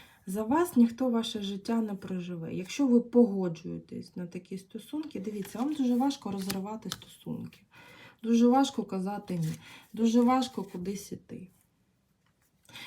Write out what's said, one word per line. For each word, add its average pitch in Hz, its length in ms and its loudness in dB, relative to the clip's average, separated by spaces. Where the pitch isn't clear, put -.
за 196 160 -4
вас 320 320 0
ніхто 240 340 4
ваше 226 320 -2
життя 202 400 -4
не 208 140 -6
проживе. 180 580 -8
Якщо 185 340 -2
ви 240 140 6
погоджуєтесь 185 1120 0
на 180 120 -8
такі 185 300 -12
стосунки, 254 640 -10
дивіться, 202 400 -8
вам 285 140 -2
дуже 247 220 2
важко 262 360 -2
розривати 196 580 -6
стосунки, - 720 -12
дуже 233 240 6
важко 262 360 4
казати 190 540 -6
"ні", 160 160 -2
дуже 226 280 4
важко 247 420 2
кудись 185 480 -8
іти. - 360 -14